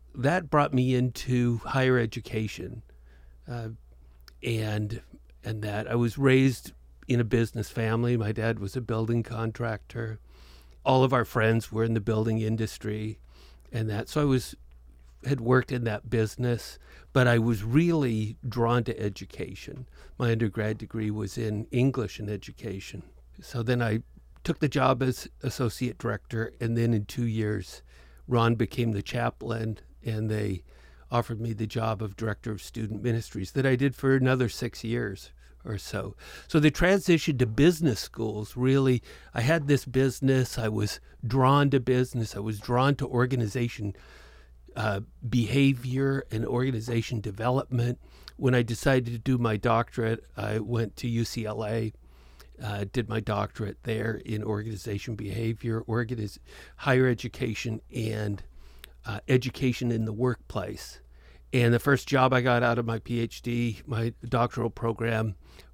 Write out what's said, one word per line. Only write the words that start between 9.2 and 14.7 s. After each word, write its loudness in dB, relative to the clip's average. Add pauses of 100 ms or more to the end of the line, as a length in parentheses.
contractor. -6 (640)
All 6
of 4
our 4
friends 2
were 0
in 0
the 0
building 0
industry -4 (540)
and -2
that. -4
So -2
I 4
was, 0 (720)